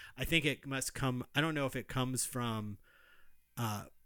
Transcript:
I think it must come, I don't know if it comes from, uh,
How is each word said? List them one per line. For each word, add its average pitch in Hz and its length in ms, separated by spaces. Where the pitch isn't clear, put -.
I 131 80
think 147 180
it 139 220
must 135 300
come, 127 280
I 147 60
don't 160 120
know 143 140
if - 80
it 123 120
comes 127 380
from, 110 520
uh, 107 240